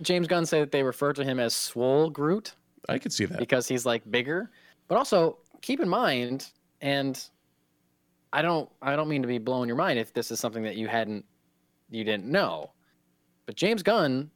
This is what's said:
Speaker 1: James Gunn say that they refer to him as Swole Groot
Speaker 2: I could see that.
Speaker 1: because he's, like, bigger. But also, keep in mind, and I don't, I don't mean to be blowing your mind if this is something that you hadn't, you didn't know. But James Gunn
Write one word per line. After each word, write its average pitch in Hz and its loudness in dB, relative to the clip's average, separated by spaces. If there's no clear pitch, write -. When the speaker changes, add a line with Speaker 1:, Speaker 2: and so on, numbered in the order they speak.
Speaker 1:
James 175 2
Gunn 170 2
say 160 2
that 143 0
they 143 2
refer 135 0
to 143 -4
him 131 0
as 117 0
Swole 135 2
Groot 151 -2
Speaker 2:
I 92 0
could - -6
see 104 0
that. 78 -6
Speaker 1:
because 120 0
he's, 123 -2
like, 117 -2
bigger. 139 -2
But 185 2
also, 185 4
keep 277 -2
in 214 0
mind, 135 0
and 139 -2
I 139 2
don't, 160 0
I 139 0
don't 151 0
mean 147 0
to 123 0
be 123 0
blowing 123 -2
your 120 -2
mind 160 2
if 113 -4
this 120 -2
is 113 -4
something 113 -4
that 104 -6
you 110 -4
hadn't, 107 -2
you 110 -6
didn't 104 -2
know. 113 -2
But - -12
James 208 0
Gunn 151 2